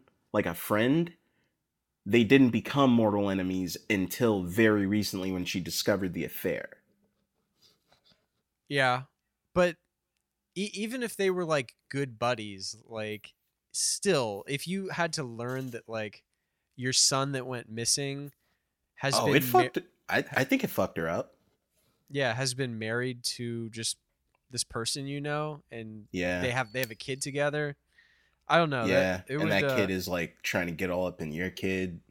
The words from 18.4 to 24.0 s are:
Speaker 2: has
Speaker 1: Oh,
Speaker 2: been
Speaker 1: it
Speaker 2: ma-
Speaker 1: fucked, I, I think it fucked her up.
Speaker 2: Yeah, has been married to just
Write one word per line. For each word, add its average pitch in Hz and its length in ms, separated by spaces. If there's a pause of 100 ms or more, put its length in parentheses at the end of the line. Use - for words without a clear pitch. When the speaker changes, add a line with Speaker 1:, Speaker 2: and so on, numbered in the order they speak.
Speaker 2:
has 139 200
Speaker 1:
Oh, - 120
Speaker 2:
been - 100
Speaker 1:
it 127 160
Speaker 2:
ma- 370 100
Speaker 1:
fucked, - 160 (300)
I, - 240
I 135 120
think 269 200
it - 60
fucked - 260
her 82 120
up. 92 260 (760)
Speaker 2:
Yeah, 139 220
has 127 220
been 123 240
married 123 460
to 117 440
just 110 300 (520)